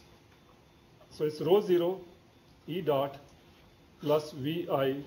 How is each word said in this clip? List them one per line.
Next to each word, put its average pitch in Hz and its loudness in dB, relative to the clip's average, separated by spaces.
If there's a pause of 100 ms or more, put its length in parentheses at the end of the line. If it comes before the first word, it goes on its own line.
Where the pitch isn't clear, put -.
(1120)
so - -6
it's 151 -4
rho 170 6
zero 180 2 (640)
E 170 -6
dot 139 0 (840)
plus 151 0
V 156 -6
I, 135 0 (100)